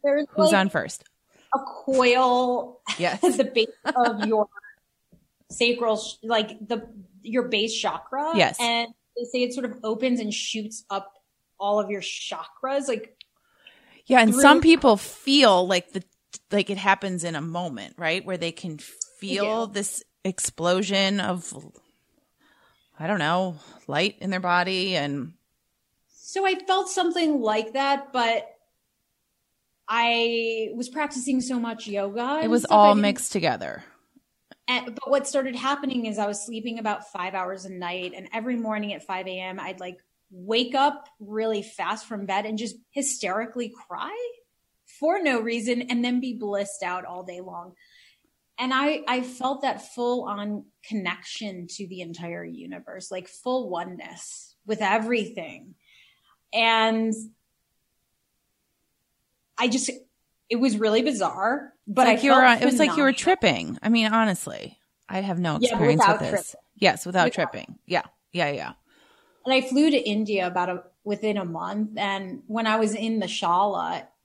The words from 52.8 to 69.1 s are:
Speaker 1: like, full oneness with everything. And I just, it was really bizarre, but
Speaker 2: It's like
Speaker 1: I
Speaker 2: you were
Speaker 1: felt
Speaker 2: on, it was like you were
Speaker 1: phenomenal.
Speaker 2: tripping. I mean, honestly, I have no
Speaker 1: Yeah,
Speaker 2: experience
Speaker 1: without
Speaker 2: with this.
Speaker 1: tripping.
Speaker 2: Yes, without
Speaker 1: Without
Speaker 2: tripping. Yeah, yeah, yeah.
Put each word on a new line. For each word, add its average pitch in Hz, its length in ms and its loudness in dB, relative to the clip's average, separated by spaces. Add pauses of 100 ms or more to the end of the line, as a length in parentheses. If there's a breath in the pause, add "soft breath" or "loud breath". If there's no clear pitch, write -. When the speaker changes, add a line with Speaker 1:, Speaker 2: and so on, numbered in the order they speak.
Speaker 1:
like, 185 160 -10
full 254 420 -6
oneness 175 880 -12 (100)
with 214 160 -4
everything. 208 920 -2 (760 soft breath)
And 226 640 2 (2500)
I 240 100 2
just, 240 220 0 (600)
it 233 60 -2
was 233 200 2
really 220 260 2
bizarre, 214 720 -2 (140)
but 208 160 2
Speaker 2:
It's 233 60 8
like 220 100 6
Speaker 1:
I - 40 -2
Speaker 2:
you 277 100 6
were 262 100 8
Speaker 1:
felt 247 140 8
Speaker 2:
on, - 60 0
it - 40 4
was 254 120 4
like 294 180 4
you 302 60 4
were 269 100 6
Speaker 1:
phenomenal. 262 60 -2
Speaker 2:
tripping. 160 640 2
I - 60 -2
mean, 220 240 4
honestly, 220 640 -2 (300)
I 190 120 -4
have 190 180 -2
no 170 220 0
Speaker 1:
Yeah, 240 100 4
Speaker 2:
experience - 320 4
Speaker 1:
without 208 180 6
Speaker 2:
with - 100 -2
this. 190 200 -2
Speaker 1:
tripping. - 100 -20 (180)
Speaker 2:
Yes, - 280 2
without 180 180 4
Speaker 1:
Without - 280 0
Speaker 2:
tripping. - 340 -16
Yeah, 175 160 0 (300)
yeah, 156 180 0
yeah. 78 220 -8 (720 soft breath)